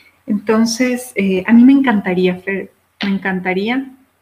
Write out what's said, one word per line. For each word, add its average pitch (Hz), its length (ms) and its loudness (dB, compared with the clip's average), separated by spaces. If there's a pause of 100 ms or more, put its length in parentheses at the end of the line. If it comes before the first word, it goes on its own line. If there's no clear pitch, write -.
(260)
Entonces, 226 920 -2
eh, 190 300 -2
a 220 60 2
mí 240 120 8
me 269 80 8
encantaría, 190 640 0
Fer, 196 360 -8 (300)
me 196 80 -4
encantaría 190 800 -4 (320)